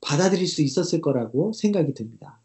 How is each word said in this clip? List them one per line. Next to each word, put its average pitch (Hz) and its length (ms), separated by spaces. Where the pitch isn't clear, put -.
받아들일 180 460
수 - 140
있었을 160 400
거라고 139 520
생각이 190 420
듭니다. - 500